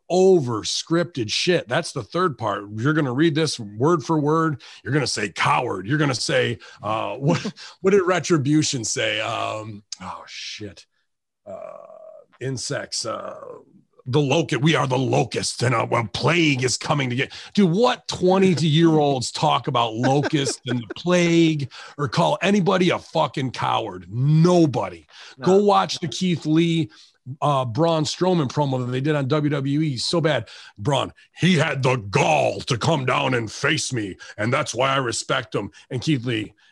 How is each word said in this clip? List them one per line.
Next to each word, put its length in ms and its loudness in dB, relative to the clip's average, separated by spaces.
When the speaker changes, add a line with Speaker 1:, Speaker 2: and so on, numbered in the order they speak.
Speaker 1:
over 540 4
scripted 680 -2
shit. 360 -2
That's 240 -2
the 100 -8
third 340 -2
part. 280 -4
You're 160 0
gonna 200 0
read 220 2
this 240 -2
word 440 0
for 160 0
word. 440 0
You're 100 -4
gonna 120 0
say 240 -4
coward. 560 -2
You're 140 -2
gonna 160 0
say, 420 -2
uh, 340 -4
<laughs> 20 -12
what, 280 0
what 100 2
did 100 4
Retribution 840 0
say? 380 -2
Um, 600 -6
oh 240 -12
shit. 640 -14
Uh, 300 -14
insects, 680 -6
uh, 320 -8
the 160 2
locust, 400 0
we 120 4
are 140 2
the 100 0
locusts, 640 -2
and 140 2
a, 60 0
a 260 0
plague 560 0
is 140 0
coming 320 -2
to 80 -4
get, 160 -4
dude, 160 6
what 380 0
twenty-year-olds 1200 4
talk 360 0
about 260 0
locusts 720 0
and 140 -4
the 160 -10
plague 720 2
or 100 -4
call 340 2
anybody 500 2
a 80 0
fucking 520 -4
coward? 580 -4
Nobody. 960 2
Speaker 2:
No. 100 -12
Speaker 1:
Go 160 6
watch 360 2
the 80 -6
Keith 380 -2
Lee, 440 2
uh, 240 0
Braun 400 2
Strowman 440 0
promo 360 -2
that 60 -6
they 100 -2
did 140 0
on 120 -2
W 220 0
W 320 -2
E. 160 -2
So 240 -2
bad. 260 -2
Braun, 340 -2
he 180 2
had 280 0
the 140 2
gall 640 0
to 160 -2
come 280 0
down 280 0
and 180 -2
face 400 -2
me, 240 -6
and 160 0
that's 200 -2
why 160 0
I 80 0
respect 560 -4
him. 180 -4
And 120 -6
Keith 240 0
Lee, 280 -4